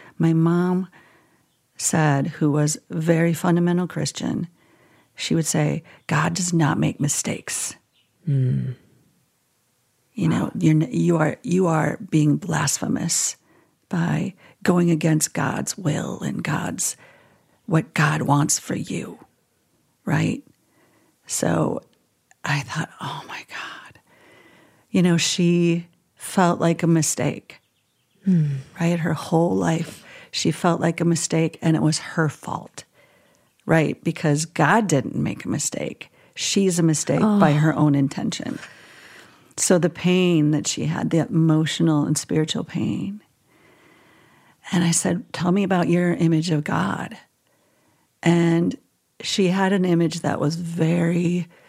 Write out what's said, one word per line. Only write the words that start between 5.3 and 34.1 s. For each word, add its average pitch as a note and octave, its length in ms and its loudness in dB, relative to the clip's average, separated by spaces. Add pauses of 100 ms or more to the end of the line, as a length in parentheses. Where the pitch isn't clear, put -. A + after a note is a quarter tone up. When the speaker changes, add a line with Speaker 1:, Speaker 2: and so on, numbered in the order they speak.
Speaker 1:
would D#3+ 140 0
say, D3+ 340 0 (260)
"God D#3+ 260 0
does F3 200 -4
not D#3+ 240 2
make - 220 -2
mistakes." - 760 -6 (520)
Speaker 2:
Mm. C3 480 0 (1400)
Speaker 1:
You F3 160 0
know, - 160 0
Speaker 2:
Wow. - 140 -6
Speaker 1:
you're D#3+ 120 4 (100)
n-, D#3+ 100 -2
you E3+ 260 2
are, D#3 260 0
you F3+ 240 2
are D#3+ 300 0 (120)
being D3+ 280 4
blasphemous - 1000 -2 (540)
by E3+ 440 -2 (300)
going F3 260 2
against D#3+ 440 0
God's - 440 -4
will - 440 -6
and - 220 -6
God's, - 520 -6 (680)
what - 280 -2
God D3 280 0
wants C#3+ 360 2
for - 180 -8
you, - 440 -8 (840)
right? D#3+ 360 -2 (840)
So - 540 -2 (640)
I C#3+ 160 -2
thought, D#3 280 -8 (120)
"Oh - 260 -12
my - 220 -14
God." - 500 -16 (920)
You F#3+ 120 2
know, E3+ 160 4
she E3+ 680 0 (280)
felt - 460 0
like E3+ 200 2
a E3+ 60 2
mistake, - 720 0 (640)
Speaker 2:
Hmm. E3+ 240 4 (320)
Speaker 1:
right? E3+ 200 0
Her E3+ 140 -2
whole E3+ 420 0
life, E3+ 480 -2 (280)
she - 200 -2
felt E3+ 280 0
like E3 220 0
a E3+ 40 0
mistake, D#3+ 560 0
and D#3+ 140 2
it D#3 60 0
was D#3 180 2
her D#3+ 300 -2
fault, - 540 -10 (800)
right? D#3+ 380 2
Because D#3 420 0